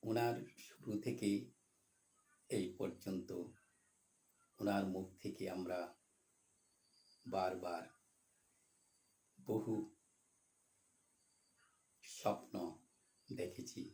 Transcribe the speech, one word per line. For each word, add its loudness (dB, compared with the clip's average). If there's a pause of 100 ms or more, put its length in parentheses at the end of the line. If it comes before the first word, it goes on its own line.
ওনার 6 (320)
শুরু -6 (120)
থেকে 2 (1300)
এই 2 (100)
পর্যন্ত -2 (1300)
ওনার 4 (100)
মুখ -2 (160)
থেকে -4 (120)
আমরা 0 (1600)
বারবার 2 (1700)
বহু 4 (2500)
স্বপ্ন 2 (760)
দেখেছি -4 (120)